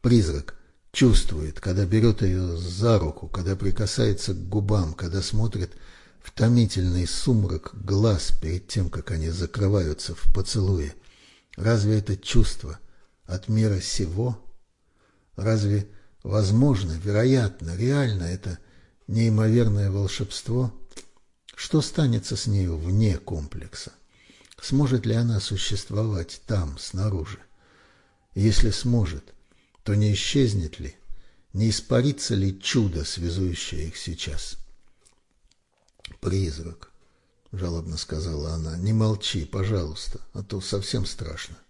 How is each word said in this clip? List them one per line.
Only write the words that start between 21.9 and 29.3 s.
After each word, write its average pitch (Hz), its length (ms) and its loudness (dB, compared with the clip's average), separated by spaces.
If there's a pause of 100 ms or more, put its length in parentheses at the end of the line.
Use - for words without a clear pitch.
с - 100 -6
нею 92 300 0
вне 92 420 2
комплекса? - 720 -10 (680)
Сможет 131 460 0
ли 110 80 2
она 117 260 0
существовать 101 1040 -4
там, 80 320 -2
снаружи? 95 600 -4 (960)
Если 107 360 6
сможет, 98 640 0 (480)